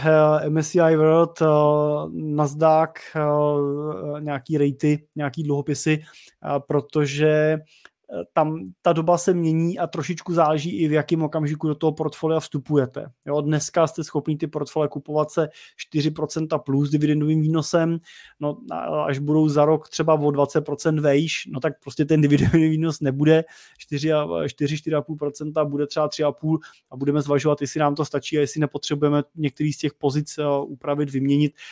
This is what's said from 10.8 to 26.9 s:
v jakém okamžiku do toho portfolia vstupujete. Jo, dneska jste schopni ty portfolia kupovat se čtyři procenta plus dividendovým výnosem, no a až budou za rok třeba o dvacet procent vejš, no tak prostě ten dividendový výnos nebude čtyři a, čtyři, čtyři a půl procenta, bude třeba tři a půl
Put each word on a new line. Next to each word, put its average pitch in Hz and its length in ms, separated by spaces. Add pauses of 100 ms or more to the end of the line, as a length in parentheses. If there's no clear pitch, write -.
v 151 40
jakém 156 320
okamžiku 151 440
do 151 80
toho 156 160
portfolia 156 480
vstupujete. 139 720 (140)
Jo, 147 160
dneska 156 460
jste 156 160
schopni 147 340
ty 151 100
portfolia 151 400
kupovat 151 440
se 156 180 (280)
čtyři 156 340
procenta 156 460
plus 139 320
dividendovým 151 520
výnosem, 165 580 (400)
no 147 180 (140)
a 151 320
až 143 160
budou 151 300
za 147 160
rok 156 240
třeba 160 240
o 147 180
dvacet 143 300
procent 156 380
vejš, 147 520
no 147 80
tak 143 220
prostě 143 240
ten 156 160
dividendový 147 480
výnos 156 320
nebude 151 420 (340)
čtyři 151 360
a, 151 140 (200)
čtyři, 147 300
čtyři 156 180
a 147 60
půl 156 140
procenta, 151 500
bude 143 220
třeba 151 200
tři 151 160
a 147 80
půl 156 280 (320)